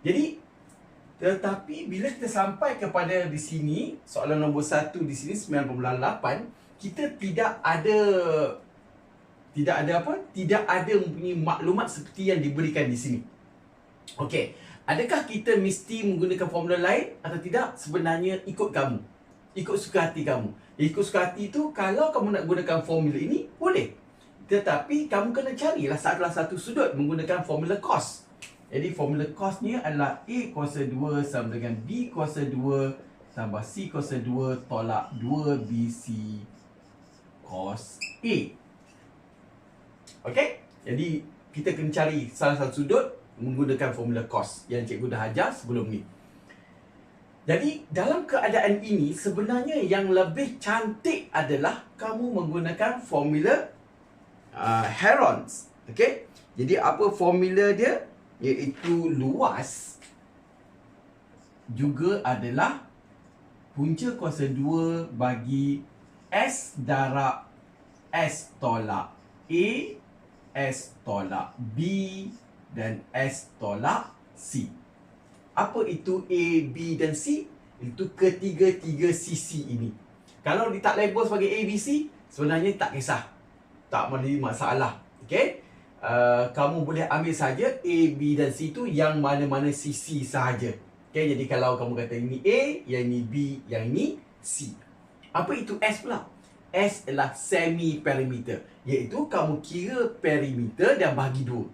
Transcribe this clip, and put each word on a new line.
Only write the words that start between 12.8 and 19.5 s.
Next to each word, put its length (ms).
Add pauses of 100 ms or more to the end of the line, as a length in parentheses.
di 80
sini. 240 (960)
Okey, 400 (320)
adakah 400
kita 320
mesti 480
menggunakan 400
formula 320
lain 400
atau 160
tidak? 400
Sebenarnya 720
ikut 240
kamu. 400 (440)